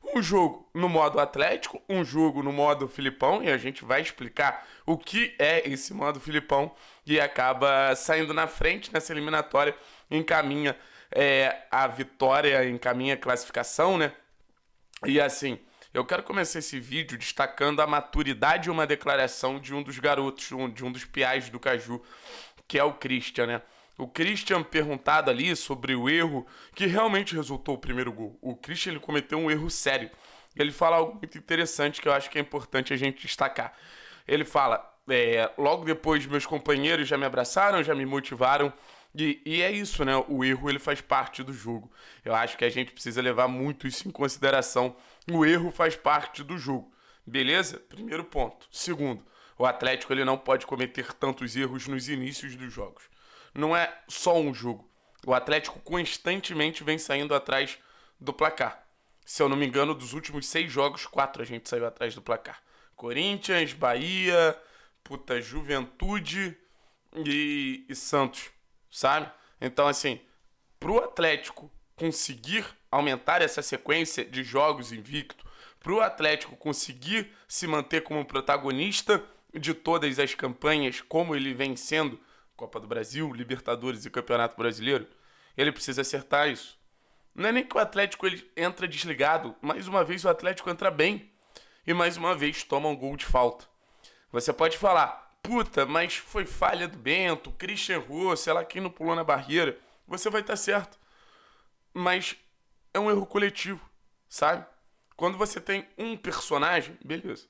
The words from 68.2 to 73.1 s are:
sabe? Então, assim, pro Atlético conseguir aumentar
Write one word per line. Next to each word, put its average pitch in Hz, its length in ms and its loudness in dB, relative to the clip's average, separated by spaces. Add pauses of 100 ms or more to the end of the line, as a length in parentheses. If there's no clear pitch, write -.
sabe? 143 400 0 (320)
Então, 131 260 2
assim, 135 320 0 (600)
pro 214 240 2
Atlético 156 680 -2 (240)
conseguir 160 720 -4 (260)
aumentar 143 500 2